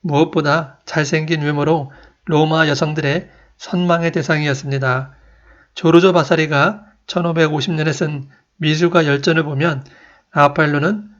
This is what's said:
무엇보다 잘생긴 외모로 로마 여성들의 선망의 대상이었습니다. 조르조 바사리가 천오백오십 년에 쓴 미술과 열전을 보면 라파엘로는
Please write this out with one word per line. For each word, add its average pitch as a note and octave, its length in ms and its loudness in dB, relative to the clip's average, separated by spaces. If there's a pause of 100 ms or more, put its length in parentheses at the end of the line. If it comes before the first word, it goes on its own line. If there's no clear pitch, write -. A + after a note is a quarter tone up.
무엇보다 D3+ 840 -2
잘생긴 D#3 560 -2
외모로 D3 500 -2 (360)
로마 D#3 420 2
여성들의 D3+ 640 -2 (260)
선망의 E3+ 560 0
대상이었습니다. C#3 1000 -2 (600)
조르조 E3+ 380 4
바사리가 D#3 720 0 (220)
천오백오십 D#3+ 680 -2
년에 D#3 200 -2
쓴 C#3+ 360 -6 (280)
미술과 D#3+ 500 2
열전을 D3 380 0
보면 D3 400 -4 (480)
라파엘로는 D3 760 2 (120)